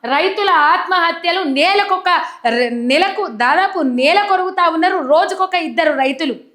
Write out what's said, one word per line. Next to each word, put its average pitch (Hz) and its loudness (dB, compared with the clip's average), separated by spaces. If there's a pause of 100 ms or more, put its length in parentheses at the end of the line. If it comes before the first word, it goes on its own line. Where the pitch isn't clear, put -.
రైతుల 370 0
ఆత్మహత్యలు 339 2
నెలకొక 370 0 (280)
రె-, 233 0
నెలకు 330 0
దాదాపు 320 0
నెల 277 2
కొరుగుతా 370 0
ఉన్నారు. 349 0
రోజుకొక 359 0
ఇద్దరు 311 0
రైతులు 269 -2 (200)